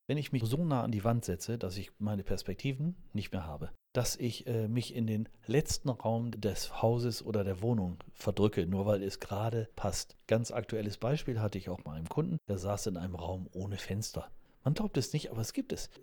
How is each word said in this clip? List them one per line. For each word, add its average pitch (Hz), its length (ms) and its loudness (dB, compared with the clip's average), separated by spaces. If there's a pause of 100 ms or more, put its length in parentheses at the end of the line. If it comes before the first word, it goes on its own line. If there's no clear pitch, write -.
wenn 139 80 2
ich 139 160 -4
mich 123 100 2
so 135 220 2
nah 131 180 2
an 113 80 0
die 104 140 2
Wand 117 180 4
setze, 110 340 -2
dass 95 200 -4
ich 95 220 -6
meine 104 240 0
Perspektiven 135 720 -2 (160)
nicht 101 180 -2
mehr 87 140 -2
habe, 76 260 -6 (220)
dass - 240 2
ich, - 280 -2
äh, 113 220 2
mich 117 260 0
in 117 140 0
den 110 220 0 (160)
letzten 147 420 2
Raum 117 440 0
des 107 500 -2
Hauses 117 440 2
oder 104 200 2
der 95 160 -2
Wohnung 101 360 2 (160)
verdrücke, 101 540 4
nur 95 180 2
weil 104 160 4
es 98 200 -4
gerade 110 560 0
passt. - 400 -2 (100)
Ganz 117 240 4
aktuelles 110 460 -2
Beispiel 127 420 2
hatte 107 180 2
ich 92 120 -4
auch 90 160 -4
mal 76 100 -6
einem 82 140 -6
Kunden, 165 280 0 (120)
der 98 80 2
saß 101 300 0
in 92 100 -2
einem 87 180 -4
Raum 87 380 -4
ohne 95 240 -4
Fenster. - 520 -4 (360)
Man 143 80 4
glaubt 214 240 0
es - 160 0
nicht, - 180 -2
aber 113 100 -2
es - 120 -4
gibt - 180 -2
es. - 180 -4 (120)